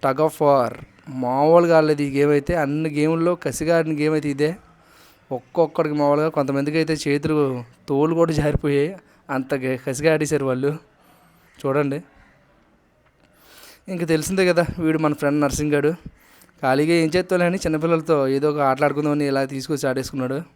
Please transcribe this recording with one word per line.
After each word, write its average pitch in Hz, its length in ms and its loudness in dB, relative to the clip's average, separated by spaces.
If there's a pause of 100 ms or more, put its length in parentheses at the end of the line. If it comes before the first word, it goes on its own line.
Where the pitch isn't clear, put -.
tug 131 140 0 (100)
of 151 80 -4 (100)
war, 135 260 4 (380)
మామూలుగా 151 680 4
ఆడలేదు 156 240 2
ఈ 143 160 -2
గేమ్ 147 140 4
అయితే. 147 240 0
అన్ని 156 340 -2
గేముల్లో 165 460 0
కసిగా 156 420 -2
ఆడిన 160 220 -2
గేమ్ 151 140 0
అయితే 147 160 -2
ఇదే. 147 260 -2 (760)
ఒక్కొక్కడికి 151 640 -2
మామూలుగా 147 340 2
కొంతమందికి 143 480 -2
అయితే 160 160 0
చేతులు 143 720 -2 (260)
తోలు 151 260 2
కూడా 165 180 2
జారిపోయాయి, 147 580 0 (380)
అంత 135 240 -4
గ-, 131 340 -4
కసిగా 147 260 0
ఆడేశారు 147 320 0
వాళ్ళు. 131 260 -2 (920)
చూడండి, 143 400 -2 (1900)
ఇంక 180 200 -4
తెలిసిందే 165 440 2
కదా, 170 140 4 (140)
వీడు 160 180 0
మన 151 160 0
ఫ్రెండ్ 147 280 0
నర్సింగ్ 147 300 0
గాడు. 147 220 2 (680)
ఖాళీగా 143 320 2
ఏం 160 220 2
చేస్తావులే 180 300 0
అని 175 120 0
చిన్నపిల్లలతో 160 680 0
ఏదో 139 220 0
ఒక 147 100 -2
ఆటలాడుకుందామని 147 680 0
ఇలా 135 180 0
తీసుకొచ్చి 135 440 -4
ఆడేసుకున్నాడు. 131 480 -4 (180)